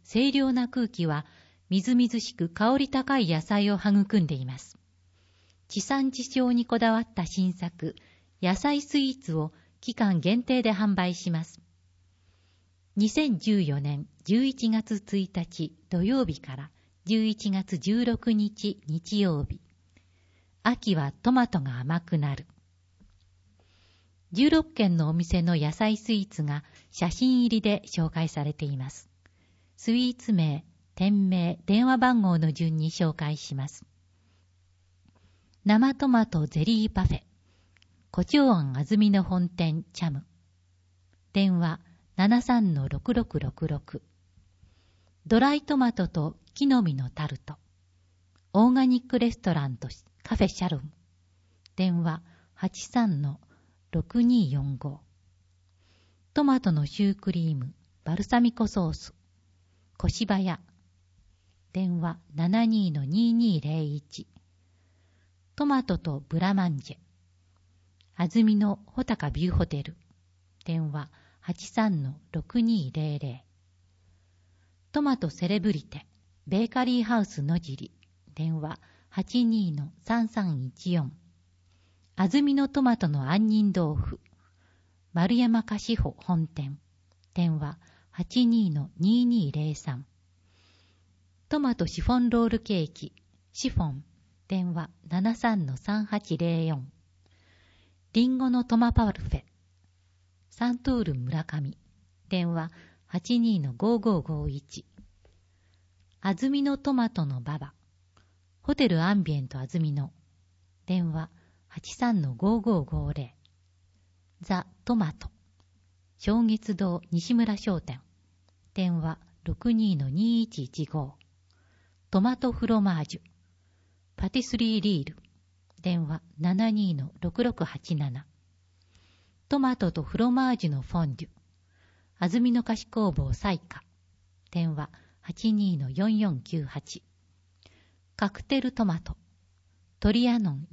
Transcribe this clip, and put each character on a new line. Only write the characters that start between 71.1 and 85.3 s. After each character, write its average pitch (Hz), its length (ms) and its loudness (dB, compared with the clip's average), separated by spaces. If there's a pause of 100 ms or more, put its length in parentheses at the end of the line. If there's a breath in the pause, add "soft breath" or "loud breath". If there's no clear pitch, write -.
八 - 280 -8
三 196 360 0
の 135 160 -8 (120)
六 196 300 -2
二 208 300 2
零 151 260 -4
零。 131 260 -10 (1500)
ト 294 100 0
マ 269 160 2
ト 165 120 -2
セ 175 180 -4
レ 208 120 2
ブ 202 120 0
リ 151 120 -2
テ、 - 220 -16 (400)
ベ 196 200 0
ー 220 40 -4
カ 254 160 0
リ 247 160 2
ー - 20 2
ハ 226 160 2
ウ 202 60 2
ス - 160 -8
野 160 160 0
尻。 156 340 -10 (440)
電 160 260 -4
話 156 160 -10 (320 soft breath)
八 240 340 -2
二 214 280 2
の 147 200 -6 (140)
三 226 220 0
三 175 360 -2
一 151 280 -6
四。 156 200 0 (1040)
安 190 140 0
曇 285 240 2
野 277 140 2
ト 277 160 0
マ 240 120 4
ト 190 120 0
の 143 240 -2
杏 214 160 4
仁 214 280 4
豆 156 240 -2
腐。 - 200 -4 (920)
丸 180 220 2